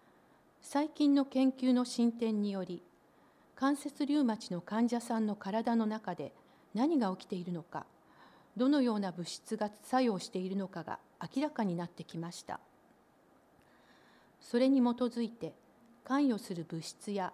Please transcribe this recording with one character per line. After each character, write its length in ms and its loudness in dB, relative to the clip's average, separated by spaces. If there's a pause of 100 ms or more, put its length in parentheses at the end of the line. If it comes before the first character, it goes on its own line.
(600)
最 280 -2
近 240 4
の 120 4
研 260 2
究 220 2
の 100 2
進 300 2
展 280 0
に 100 0
よ 120 -4
り、 180 -10 (720)
関 200 2
節 300 -4
リ 100 2
ウ 80 4
マ 140 2
チ 160 -8
の 80 -4
患 260 0
者 140 0
さ 180 -2
ん 80 0
の 80 -2
体 400 -2
の 100 4
中 300 -4
で 180 -8 (400)
何 240 2
が 180 2
起 120 -14
き 20 -10
て 60 -6
い 80 -4
る 80 -6
の 100 -6
か、 240 -10 (720)
ど 100 2
の 140 6
よ 140 2
う 40 0
な 120 -2
物 180 -8
質 280 -8
が 120 0 (140)
作 200 2
用 140 2
し 120 -10
て 100 -4
い 100 -4
る 60 -2
の 120 -2
か 160 -10
が 140 -8 (380)
明 80 0
ら 80 -2
か 120 -2
に 120 0
な 100 -4
っ 40 -8
て 140 -14
き 140 -12
ま 140 -8
し 120 -14
た。 160 -10 (1800)
そ 180 -2
れ 120 6
に 100 6
基 40 6
づ 380 0
い 80 -2
て、 240 -12 (520)
関 220 4
与 160 0
す 100 -6
る 160 -6
物 160 -8
質 260 -10
や 220 -4